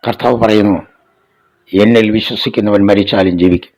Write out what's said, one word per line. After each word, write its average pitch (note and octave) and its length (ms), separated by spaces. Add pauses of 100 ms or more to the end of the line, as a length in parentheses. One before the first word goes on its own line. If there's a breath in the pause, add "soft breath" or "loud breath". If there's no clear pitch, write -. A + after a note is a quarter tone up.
കർത്താവ് A#2+ 300
പറയുന്നു, G#2+ 400 (1040)
"എന്നിൽ A2 300
വിശ്വസിക്കുന്നവൻ G#2 760
മരിച്ചാലും F#2+ 540
ജീവിക്കും." F2+ 380